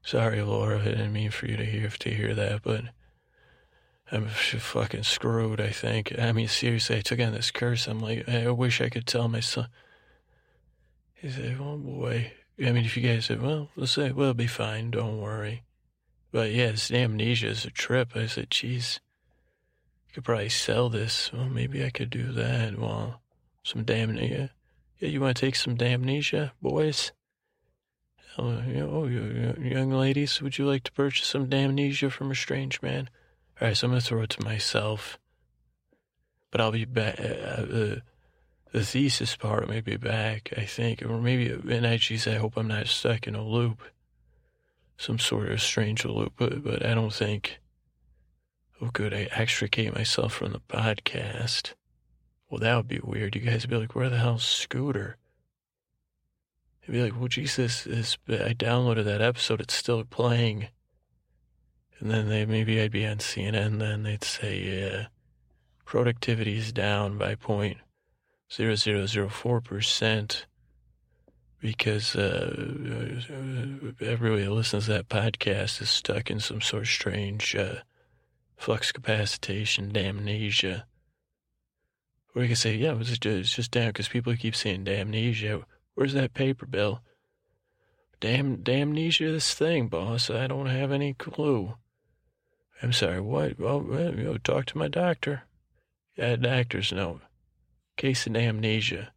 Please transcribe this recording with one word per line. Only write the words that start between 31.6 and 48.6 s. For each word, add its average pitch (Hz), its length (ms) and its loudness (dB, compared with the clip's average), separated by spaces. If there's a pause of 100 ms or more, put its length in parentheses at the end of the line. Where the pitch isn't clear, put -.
from 135 220 -4
a 127 40 -2
strange 135 460 -2
man?" 135 280 -4 (520)
All 117 60 4
right, 104 100 2
so - 80 2
I'm 123 60 4
gonna 123 100 4
throw 113 200 0
it 110 100 -2
to - 120 -4
myself. 107 760 -2 (1300)
But 113 120 2
I'll 110 100 4
be 113 140 0
ba-, 117 340 0
uh, 117 420 -4
uh, 110 380 0 (720)
the 113 120 2
thesis 127 520 2
part 107 340 0
may 110 120 -2
be 107 160 -4
back, 110 600 -2
I 110 80 -2
think, 117 380 -2
or 113 160 -2
maybe, 120 300 2
and 120 360 0
I, 117 120 4
geez, 113 300 0
I 110 80 2
hope 110 220 -2
I'm 113 100 0
not 107 200 -2
stuck 117 400 0
in 107 80 -4
a 107 80 -4
loop, 113 380 0 (1160)
some 117 220 -2
sort 107 320 0
of 110 100 0
strange 110 440 2
loop, 53 320 -2
but, - 260 0
but - 220 -2
I 113 100 4
don't 110 180 2
think, 104 460 -2 (1200)